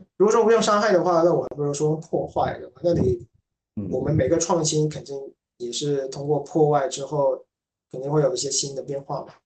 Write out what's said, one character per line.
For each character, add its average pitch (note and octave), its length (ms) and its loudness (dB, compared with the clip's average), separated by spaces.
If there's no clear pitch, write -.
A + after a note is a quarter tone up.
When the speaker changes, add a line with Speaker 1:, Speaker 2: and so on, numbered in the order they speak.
Speaker 1:
如 F#3 80 4
果 A3 80 6
说 A#3 100 6
不 G#3+ 80 4
用 A3+ 120 6
伤 G#3 180 4
害 G#3+ 120 2
的 E3+ 120 4
话， E3+ 180 4
那 E3+ 120 4
我 C3+ 80 0
还 - 120 -10
不 C#3+ 80 -6
如 D3 120 -2
说 D3+ 220 0
破 D#3 300 -6
坏， C#3 320 -4
对 - 120 -14
吧？ - 120 -20
那 E3+ 120 2
你， - 300 0
Speaker 2:
嗯。 C#3+ 140 -6
Speaker 1:
我 B2+ 100 -2
们 D3 140 0
每 C3+ 140 2
个 E3 100 2
创 E3 260 0
新 D3+ 240 0
肯 D3 160 -10
定 C#3 100 -12
也 A#2+ 120 -8
是 C#3 380 -4
通 C#3+ 180 -10
过 D3 140 0
破 D3+ 320 2
坏 C#3 160 2
之 C#3 160 -8
后， C3+ 400 0
肯 B2+ 80 -10
定 C3+ 100 -6
会 D3+ 120 4
有 B2+ 120 2
一 - 20 -2
些 C3+ 140 -4
新 C3+ 240 -4
的 C3 80 -8
变 C#3 180 -8
化 C#3 200 -8
嘛， - 80 -14